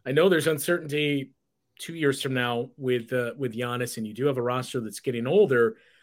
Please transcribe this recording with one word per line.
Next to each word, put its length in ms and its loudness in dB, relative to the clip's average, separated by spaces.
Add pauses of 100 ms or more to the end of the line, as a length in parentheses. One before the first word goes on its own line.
I 80 -4
know 160 6
there's 200 2
uncertainty 800 -2 (480)
two 160 -12
years 260 0
from 140 -4
now 420 -2
with, 360 -2
uh, 260 -2
with 160 -4
Giannis, 440 -4
and 80 -4
you 80 -10
do 120 -2
have 100 0
a 60 -2
roster 380 -2
that's 200 -10
getting 280 -4
older, 480 4 (260)